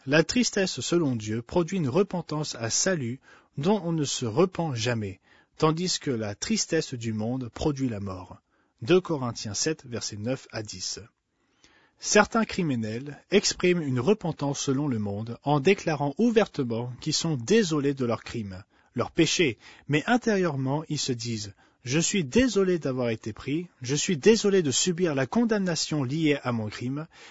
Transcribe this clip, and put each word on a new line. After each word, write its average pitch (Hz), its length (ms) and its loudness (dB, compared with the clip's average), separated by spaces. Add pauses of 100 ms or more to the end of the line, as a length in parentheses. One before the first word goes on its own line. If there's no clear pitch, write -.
la 151 180 4
tristesse 202 560 0
selon 139 380 0
Dieu 107 240 -4
produit 180 360 -2
une 147 120 0
repentance 160 640 -2
à 117 140 -4
salut 135 500 -2 (380)
dont 185 260 2
on 170 80 -2
ne 156 140 0
se - 200 -4
repent 160 480 0
jamais, 110 460 -2 (380)
tandis 160 420 0
que 143 120 -4
la 107 220 -4
tristesse - 600 -2
du 117 180 -6
monde 117 380 -4
produit 135 400 -2
la 104 100 -6
mort. 95 380 -10 (440)
Deux 170 200 4
Corinthiens 120 520 -4
sept, 156 320 -4
versets 113 320 -8
neuf 123 360 -6
à 117 100 -8
dix. 95 360 -10 (1000)
Certains 208 440 4
criminels 135 880 -4
expriment 180 500 4
une 127 200 0
repentance 143 580 0
selon 143 300 0
le 113 100 -2
monde 104 440 -6
en 143 180 4
déclarant 147 560 2
ouvertement 139 800 2
qu'ils 151 140 -4
sont 160 240 0
désolés 151 560 2
de 135 100 -2
leurs 113 220 0
crimes, 101 360 -10 (320)
leurs 113 180 -2
péchés, 156 460 2 (300)
mais 147 180 2
intérieurement 165 840 0
ils 151 100 -4
se 131 140 -2
disent, « 110 400 -8 (320)
Je 135 140 0
suis 175 260 0
désolé 196 520 2
d'avoir 127 320 -2
été 113 220 -4
pris, 160 360 -6 (140)
je 123 140 -2
suis 156 220 0
désolé 196 440 6
de 147 80 2
subir 165 460 2
la 135 120 2
condamnation 190 760 0
liée 147 400 2
à 123 80 0
mon 113 160 -2
crime, 139 400 -6 (240)